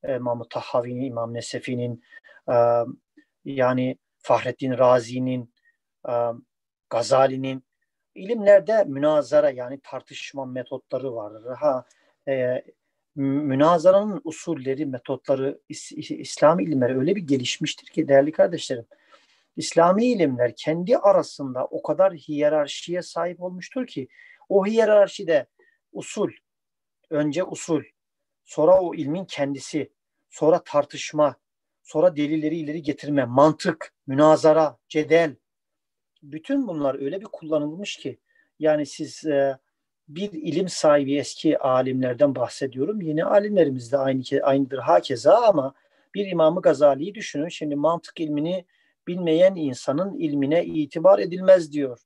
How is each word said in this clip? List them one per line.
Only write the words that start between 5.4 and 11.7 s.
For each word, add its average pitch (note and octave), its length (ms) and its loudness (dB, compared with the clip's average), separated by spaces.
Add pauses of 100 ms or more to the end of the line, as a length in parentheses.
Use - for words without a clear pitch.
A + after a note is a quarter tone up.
e, B2+ 40 -6 (800)
Gazali'nin, C3 760 0 (500)
ilimlerde G3+ 680 4
münazara D3 680 2
yani B2+ 320 -10
tartışma C3+ 640 -12
metotları B2+ 680 -8
var. A2 420 -12
Ha, C3 280 -2 (440)